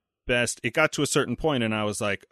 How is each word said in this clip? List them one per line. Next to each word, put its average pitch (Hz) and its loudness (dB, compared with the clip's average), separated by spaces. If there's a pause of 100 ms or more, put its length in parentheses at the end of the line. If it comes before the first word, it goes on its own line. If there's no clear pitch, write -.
(260)
best, 120 0
it 117 -4
got 156 2
to 151 0
a 139 2
certain 120 0
point, 143 0
and 110 0
I 107 -2
was 104 -4
like, 101 -2